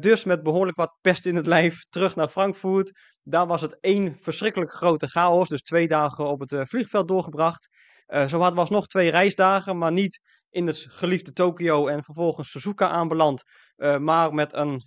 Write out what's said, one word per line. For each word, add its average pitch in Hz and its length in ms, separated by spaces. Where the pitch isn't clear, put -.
dus 214 240
met 175 180
behoorlijk 170 340
wat 165 240
pest - 260
in 175 100
het 156 100
lijf 165 420
terug 185 280
naar 160 120
Frankfurt. 190 640
Daar 165 240
was 170 140
het 151 200
één 190 400
verschrikkelijk 180 520
grote 160 340
chaos. 175 420
Dus 143 140
twee 165 260
dagen 151 380
op 143 140
het, 135 120
eh, 139 120
vliegveld 208 440
doorgebracht. 165 600
Eh, 139 200
zo 147 100
hadden 175 180
we 175 60
alsnog 190 260
twee 180 240
reisdagen, 190 680
maar 165 140
niet 190 280
in 175 160
het 156 220
geliefde 175 440
Tokio 170 540
en 147 160
vervolgens 156 480
Suzuka 196 380
aanbeland. 160 540
Eh, 143 220
maar 156 360
met 151 180
een 143 340